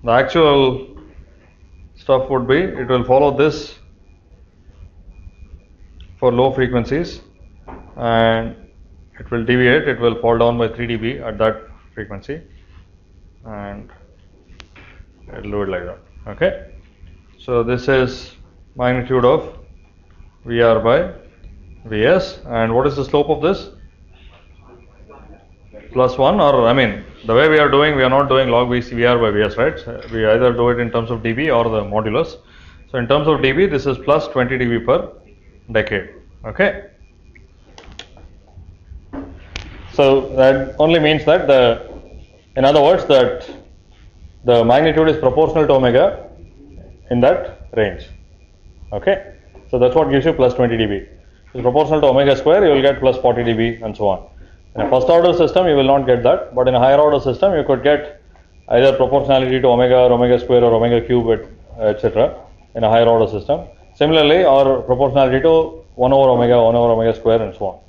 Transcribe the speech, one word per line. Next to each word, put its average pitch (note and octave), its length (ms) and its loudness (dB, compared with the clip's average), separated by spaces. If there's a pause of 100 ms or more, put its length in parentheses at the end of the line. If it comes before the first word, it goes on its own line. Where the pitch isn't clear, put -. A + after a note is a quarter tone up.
The A#2+ 80 -4
actual C3+ 840 2 (960)
stuff C3 360 -4
would B2+ 180 -4
be, C3+ 80 2
it D3+ 320 -6
will B2 160 -2
follow C3 320 2
this D3 380 -2 (2500)
for B2 140 0
low B2+ 200 0
frequencies, B2+ 680 -4 (760)
and A2+ 600 -2 (600)
it - 120 -16
will A#2 140 -4
deviate, B2+ 440 2
it A#2+ 120 -6
will A#2 200 0
fall A#2 180 0
down A#2 180 2
by A#2 120 -2
three A#2 180 -10
D A#2 100 -6
B A#2 220 -8
at A#2 180 -12
that A2 280 -2 (300)
frequency, G#2+ 460 -14 (1040)
and G#2 460 -16 (1400)
it - 140 -20
will G2+ 80 -14
do G#2 120 -6
it F#2+ 60 -6
like F2+ 160 -8
that. F2 140 -16 (300)
Okay, D#3+ 420 -6 (680)
so A#2+ 240 -4
this A#2+ 260 -4
is B2+ 440 -2 (420)
magnitude B2 520 -2
of D3+ 320 -2 (880)
V A#2 160 0
R A2+ 180 4
by C3+ 320 0 (720)
V A2 220 -2
S, - 400 0
and A2+ 280 -4
what C3 120 0
is C3+ 100 -4
the C#3 80 -6
slope D3 240 -2
of D3 140 -2
this? F3 260 -4 (2250)
Plus B2+ 240 0
one, D#3 240 2
or, C#3 260 4
I A#2 60 4
mean, A2+ 320 0 (220)
the A2+ 80 0
way D3 160 4
we D#3 80 4
are D3 120 2
doing, D3 260 2
we C3 60 0
are C3 60 2
not C3+ 200 2
doing C3 200 2
log A#2+ 220 0
V B2 100 0
C, A#2 140 -12
V A#2 100 -2
R A#2+ 140 2
by A2+ 120 0
V G#2 120 0
S, G2+ 160 -2
right? D3+ 200 -2
So A#2+ 220 -14 (100)
we A2+ 140 -4
either A#2 280 2
do A#2+ 180 0
it A#2+ 80 -2
in A#2 120 -4
terms A2+ 200 -4
of A2+ 120 -8
D A2+ 100 -4
B C#3+ 180 -4
or A#2 140 2
the A2 180 -2
modulus. A2 540 -4 (540)
So C3 80 -8
in A#2 80 -6
terms D3 220 0
of C#3 140 0
D C3+ 100 2
B, F3+ 140 0
this D3 180 -4
is C3 140 -2
plus D3+ 300 -2
twenty B2+ 280 -2
D B2 100 -2
B A#2 120 -2
per C3+ 340 -2 (580)
decade. G#2+ 440 -4 (320)
Okay. F3+ 400 -4 (3000)
So C3+ 440 0
that C3 420 2
only E3 200 2
means D3+ 280 0
that F3 200 2
the, B2 540 2 (560)
in C3 80 0
other D3 160 4
words, C#3+ 260 2
that C3 420 0 (960)
the A#2+ 200 2
magnitude D3+ 440 2
is D3+ 100 0
proportional D3+ 480 0
to C#3 80 4
omega C3 560 0 (800)
in B2 100 -2
that - 560 -2
range. G3+ 320 -4 (840)
Okay. - 420 -4 (360)
So B2+ 80 -2
that's B2 160 2
what D#3 160 2
gives C3+ 140 0
you D#3+ 80 0
plus B2 220 0
twenty A#2 240 -2
D A2 80 0
B. G2 200 -8 (480)
It's B2+ 80 -12
proportional D3 380 0
to D3 60 2
omega C#3 280 4
square, F3+ 320 2
you D3+ 60 4
will C3+ 100 2
get C3+ 160 2
plus B2+ 200 0
forty A#2+ 260 0
D A#2 80 0
B A2+ 300 -2
and G#2+ 120 -8
so G#2 140 -4
on. F#2 220 -6 (440)
In A2+ 60 -10
a G#2 100 -4
first B2+ 180 2
order E3+ 260 4
system, F3 320 2
you D3+ 100 2
will C#3 80 2
not C3+ 220 2
get A#2+ 160 2
that, C#3+ 320 0
but B2+ 120 0
in B2+ 80 0
a B2 40 2
higher C3+ 200 4
order D3 220 2
system, C#3 340 -2
you C#3+ 100 -2
could B2+ 180 -2
get - 400 -2 (460)
either C3 280 4
proportionality C3 640 0
to C3 60 2
omega B2 300 4
or B2 160 4
omega B2 280 2
square B2 240 2
or A#2 100 4
omega A#2 320 0
cube, A#2+ 240 0
et-, A2 180 -2 (300)
et G#2+ 220 -2
cetera, A#2 340 0 (400)
in A#2 100 -4
a G#2+ 40 2
higher A#2 180 4
order A2+ 240 2
system. C#3 360 -6 (280)
Similarly, D#3 500 2
or C3+ 380 2
proportionality B2+ 600 0
to D#3+ 400 2 (140)
one B2+ 180 2
over C3+ 160 4
omega, A#2+ 320 2
one A2+ 120 2
over A#2+ 200 2
omega A2+ 200 0
square, A2+ 280 0
and F#2+ 120 -8
so G2+ 120 -8
on. F#2 220 -10